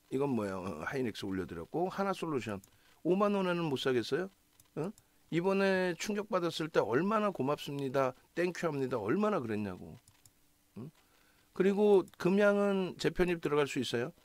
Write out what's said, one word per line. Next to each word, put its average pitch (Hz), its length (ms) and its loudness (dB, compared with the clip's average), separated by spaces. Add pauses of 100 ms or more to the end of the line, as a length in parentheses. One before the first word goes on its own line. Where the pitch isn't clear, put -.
이건 139 220 -2
뭐야? 104 260 -2
어, 87 280 -8
하이닉스 123 420 -4
올려드렸고 95 640 -4
하나솔루션 160 720 -4 (400)
오만 202 320 2
원에는 180 300 0
못 147 120 0
사겠어요? 131 540 0 (480)
응? 160 120 -4 (400)
이번에 185 680 2
충격받았을 180 720 -2
때 - 100 4
얼마나 196 500 2
고맙습니다, 139 840 -2 (200)
땡큐합니다, 151 640 -2
얼마나 180 420 0
그랬냐고. 101 600 -6 (760)
응? 131 120 -14 (640)
그리고 196 500 6 (140)
금양은 202 840 2
재편입 170 440 0
들어갈 147 240 2
수 135 120 -4
있어요. 123 320 -2 (140)